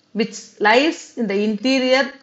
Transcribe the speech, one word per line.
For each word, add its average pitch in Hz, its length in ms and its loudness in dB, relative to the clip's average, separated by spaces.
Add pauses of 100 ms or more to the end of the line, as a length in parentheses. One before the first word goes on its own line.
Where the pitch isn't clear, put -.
(140)
which - 460 -8
lies 254 580 2
in 233 100 -4
the 202 160 -2
interior 254 800 0